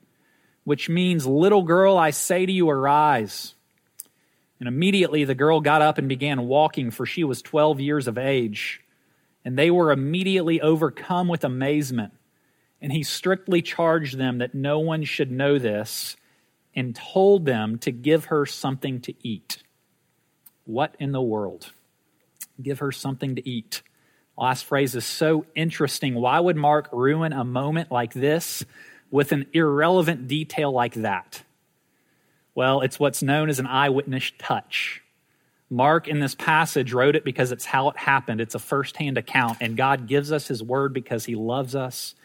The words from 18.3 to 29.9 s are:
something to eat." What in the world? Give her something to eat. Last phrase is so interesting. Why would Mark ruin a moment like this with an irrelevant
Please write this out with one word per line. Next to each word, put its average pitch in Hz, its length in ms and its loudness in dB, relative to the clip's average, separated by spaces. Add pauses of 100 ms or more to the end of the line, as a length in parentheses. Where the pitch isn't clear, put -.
something 135 540 -6
to 120 120 -12 (100)
eat." - 400 -10 (1000)
What 123 340 -4
in 139 140 -4
the 135 80 -2
world? 107 520 -4 (920)
Give 139 160 -6
her 143 140 -4
something 135 420 -6
to - 120 -8
eat. 123 360 -8 (560)
Last 127 280 -2
phrase 139 280 0
is 117 100 -4
so 156 400 0 (120)
interesting. 156 580 -2
Why 123 240 2
would 175 160 2
Mark 147 380 2
ruin 151 400 2
a 139 100 -4
moment 143 480 -2
like 120 240 -2
this 147 500 -2 (460)
with - 220 2
an 139 200 0
irrelevant 156 760 2